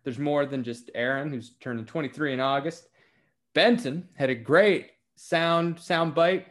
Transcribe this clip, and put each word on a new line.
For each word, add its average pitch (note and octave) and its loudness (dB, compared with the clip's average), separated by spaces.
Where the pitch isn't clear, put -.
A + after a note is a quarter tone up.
There's B2 -8
more D3 0
than C3+ -6
just A#2 -10
Aaron, C3+ -2
who's A#2 -10
turning A#2 -8
twenty-three C#3+ -4
in B2+ -4
August. C#3 -2
Benton F3 2
had C3+ 0
a C3 0
great D#3 2
sound, E3+ 0
sound E3 0
bite F3+ 2